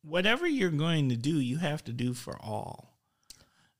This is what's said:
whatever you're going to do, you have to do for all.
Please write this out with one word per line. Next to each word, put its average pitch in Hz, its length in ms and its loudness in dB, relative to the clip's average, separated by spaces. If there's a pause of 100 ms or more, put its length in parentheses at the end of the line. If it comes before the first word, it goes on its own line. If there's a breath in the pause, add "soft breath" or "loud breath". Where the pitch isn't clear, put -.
whatever 214 440 2
you're 247 220 2
going 151 400 2
to 120 60 2
do, 143 240 0
you 127 180 0
have 156 280 -2
to 117 80 -8
do 120 200 -2
for - 280 -10
all. - 560 -8 (840 soft breath)